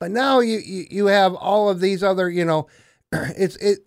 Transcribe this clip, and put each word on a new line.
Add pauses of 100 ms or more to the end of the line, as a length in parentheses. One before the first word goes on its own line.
But
now
you,
you,
you
have
all
of
these
other,
you
know, (220)
<clears throat>
it's,
it,